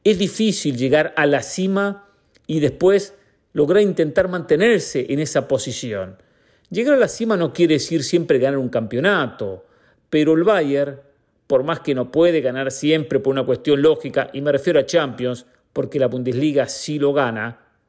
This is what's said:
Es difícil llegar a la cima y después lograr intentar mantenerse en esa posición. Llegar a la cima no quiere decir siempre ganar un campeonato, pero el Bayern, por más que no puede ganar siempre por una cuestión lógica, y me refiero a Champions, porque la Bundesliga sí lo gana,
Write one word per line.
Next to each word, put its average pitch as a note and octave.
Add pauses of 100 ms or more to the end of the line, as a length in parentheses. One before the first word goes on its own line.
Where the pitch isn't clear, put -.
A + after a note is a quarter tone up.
Es G3
difícil F#3
llegar C3+
a D3+
la C#3
cima G3 (380)
y D#3
después F#3 (380)
lograr E3+
intentar F3
mantenerse F3
en C#3
esa C#3+
posición. G2+ (520)
Llegar A#3+
a C4
la G3+
cima A3+
no D#3+
quiere E3
decir D3
siempre E3
ganar C#3
un B2+
campeonato, A#2+ (420)
pero D#3
el E3
Bayern, C#3+ (480)
por C3+
más D#3
que C#3+
no B2+
puede E3
ganar C3
siempre D3
por C3+
una C3+
cuestión C#3
lógica, C#3+
y C3+
me C#3+
refiero D3+
a -
Champions, B2 (300)
porque C3
la C3
Bundesliga B2+
sí -
lo C#3+
gana, A#2 (220)